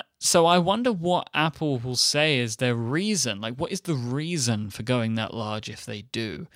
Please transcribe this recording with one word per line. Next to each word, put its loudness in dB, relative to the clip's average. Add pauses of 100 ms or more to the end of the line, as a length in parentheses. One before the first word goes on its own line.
(180)
so 4
I 6
wonder 2
what 0
Apple 0
will -4
say 4
is -2
their 2
reason. 0
Like, -4
what -6
is -4
the -2
reason -2
for -10
going 0
that -2
large -6
if -12
they -8
do? -6